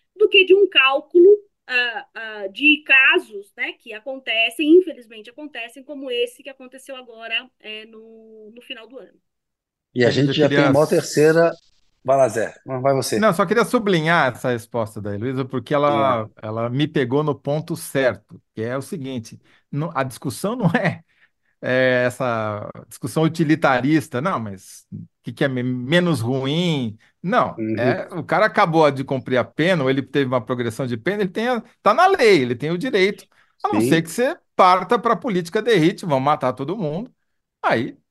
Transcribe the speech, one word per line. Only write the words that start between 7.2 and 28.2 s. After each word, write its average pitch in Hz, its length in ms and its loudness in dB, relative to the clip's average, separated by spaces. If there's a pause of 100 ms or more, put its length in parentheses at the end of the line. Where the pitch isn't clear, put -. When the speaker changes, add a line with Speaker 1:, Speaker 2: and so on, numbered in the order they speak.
Speaker 1:
é, 214 240 -16
no, 220 680 -20
no 240 80 -20
final 226 260 -18
do 262 100 -20
ano. - 220 -20 (720)
Speaker 2:
E 123 100 2
a - 60 4
Speaker 3:
Gente, 135 160 0
Speaker 2:
gente - 20 2
Speaker 3:
eu 135 60 -2
Speaker 2:
já 147 140 4
Speaker 3:
queria 143 160 2
Speaker 2:
tem 143 60 4
uma 147 160 4
terceira. 160 680 2 (520)
Vai 135 120 2
lá, 131 120 4
Zé. - 260 -4 (100)
Vai 135 300 -2
você. 135 240 -2
Speaker 3:
Não, 208 160 2
só 196 100 0
queria 208 200 2
sublinhar 170 680 0
essa - 180 -6
resposta 113 500 -6
da 101 140 -6
Heloísa, 131 300 -4
porque 131 300 -6
ela, 139 540 0 (120)
Speaker 2:
É. 110 60 -12
Speaker 3:
ela 113 240 -4
me 143 180 -2
pegou 143 340 -2
no 151 120 -2
ponto 151 420 -6
certo, - 640 -4 (140)
que 110 80 -8
é 120 140 -6
o 135 60 -8
seguinte: 131 560 -12 (320)
no, 151 240 -6
a 135 100 -2
discussão 147 520 -8
não 226 140 0
é, 180 320 -2 (580)
é 127 460 0
essa 113 640 -6 (180)
discussão - 360 -4
utilitarista, 147 960 0
não, 170 180 -4
mas 101 540 -14
o - 60 -12 (240)
que 127 100 -12
que 147 120 -4
é 139 40 2
me-, 127 140 -4
menos 127 580 0
ruim? 135 760 -2 (260)
Não, 170 360 -2
Speaker 2:
Uhum. 107 200 -4
Speaker 3:
é, 143 360 -2
o 156 80 -8